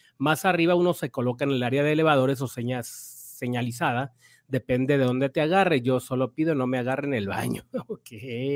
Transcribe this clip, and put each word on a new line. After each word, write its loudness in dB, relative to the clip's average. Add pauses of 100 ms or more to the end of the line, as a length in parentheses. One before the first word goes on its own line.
(180)
Más 0
arriba 4
uno 4
se -6
coloca -2
en 2
el 0
área 0
de 2
elevadores 4
o -4
señas, -6
señalizada. -4 (340)
Depende 0
de 4
dónde 0
te -2
agarre. 2
Yo 2
solo -2
pido 0
no 0
me 0
agarren -2
el -2
baño". -4
<laughs> -8
Ok. -14 (460)